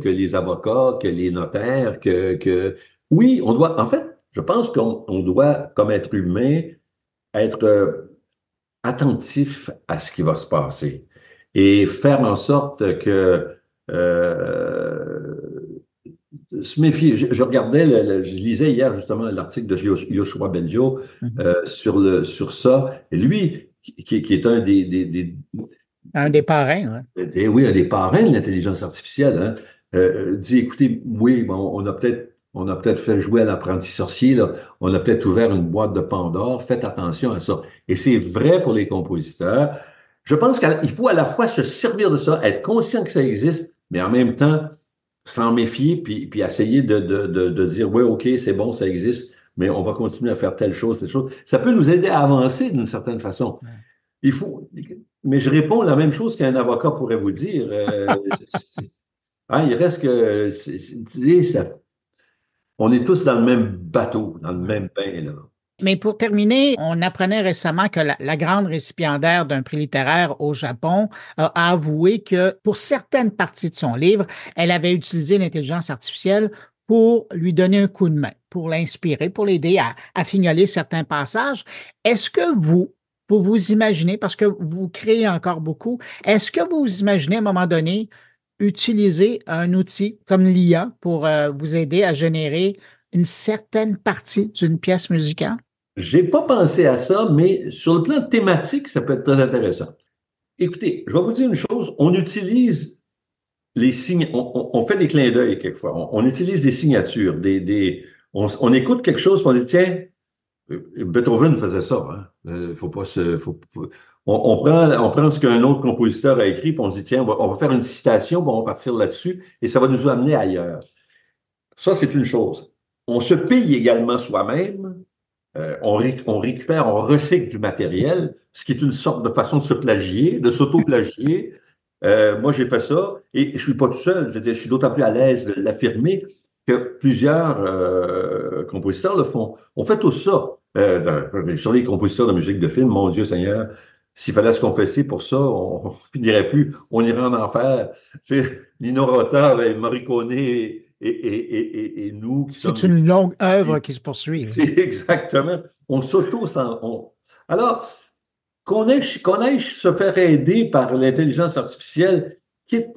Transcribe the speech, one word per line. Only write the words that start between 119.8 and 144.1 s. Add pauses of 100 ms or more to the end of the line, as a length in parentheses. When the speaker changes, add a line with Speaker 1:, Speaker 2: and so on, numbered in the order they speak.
Speaker 1:
nous
amener
ailleurs. » (1000)
Ça,
c'est
une
chose. (360)
On
se
pille
également
soi-même, (640)
euh,
on
ré-,
on
récupère,
on
recycle
du
matériel, (180)
ce
qui
est
une
sorte
de
façon
de
se
plagier,
de
s'auto-plagier.
<laughs> (420)
Euh,
moi,
j'ai
fait
ça, (200)
et
je
suis
pas
tout
seul.
Je
veux
dire,
je
suis
d'autant
plus
à
l'aise
de
l'affirmer (420)
que
plusieurs,
euh,
compositeurs
le
font. (220)
On
fait
tout
ça. (280)
Euh,
dans,
sur
les
compositeurs
de
musique
de
film,
mon
Dieu
Seigneur, (440)